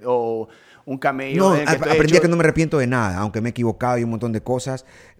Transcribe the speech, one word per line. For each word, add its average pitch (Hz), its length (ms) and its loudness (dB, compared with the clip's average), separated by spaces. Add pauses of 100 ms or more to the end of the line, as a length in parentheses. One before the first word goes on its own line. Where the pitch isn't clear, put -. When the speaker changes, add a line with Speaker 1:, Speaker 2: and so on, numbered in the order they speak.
Speaker 1:
o 117 440 0 (380)
un 135 120 -8
camello 135 400 -2
Speaker 2:
No, 190 160 6
Speaker 1:
en 151 80 2
el 151 60 -2
que - 80 0
Speaker 2:
ap-, - 20 -6
Speaker 1:
tú - 100 -2
has 151 60 2
Speaker 2:
aprendí 156 200 4
a 180 40 8
Speaker 1:
hecho 160 40 6
Speaker 2:
que 170 60 2
no 170 80 2
me 170 60 0
arrepiento 156 360 0
de 127 100 2
nada, 110 300 -2
aunque 104 220 -4
me 117 80 -4
he 120 40 -6
equivocado 120 460 -2
y 120 60 -2
un 117 60 -4
montón 113 220 -6
de 110 100 -4
cosas, 127 420 -6 (360)